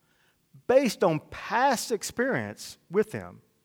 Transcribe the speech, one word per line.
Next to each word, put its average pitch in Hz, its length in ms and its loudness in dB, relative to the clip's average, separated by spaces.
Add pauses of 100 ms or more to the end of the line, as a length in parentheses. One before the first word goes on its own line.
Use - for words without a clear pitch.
(680)
based 254 360 4
on 165 160 4 (120)
past 247 600 0
experience 196 840 -4 (120)
with 202 220 0
Him 92 300 -12 (240)